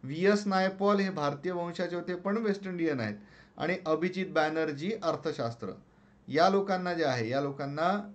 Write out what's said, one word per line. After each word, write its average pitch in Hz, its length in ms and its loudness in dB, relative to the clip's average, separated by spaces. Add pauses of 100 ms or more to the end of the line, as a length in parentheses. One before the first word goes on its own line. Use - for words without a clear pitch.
व्हीएस 190 440 2
नायपॉल 190 500 2
हे 196 140 2
भारतीय 147 420 -2
वंशाचे 175 440 -4
होते, 175 180 -4
पण 190 220 -2
वेस्ट 196 300 -2
इंडियन 165 340 0
आहेत. 107 160 -2 (420)
आणि 170 180 -2 (100)
अभिजित 180 440 0
बॅनर्जी, 156 640 0 (100)
अर्थशास्त्र, 147 680 -2 (600)
या 156 200 6
लोकांना 190 460 2
जे 165 100 0
आहे, 123 240 0
या 131 120 0
लोकांना 143 760 -2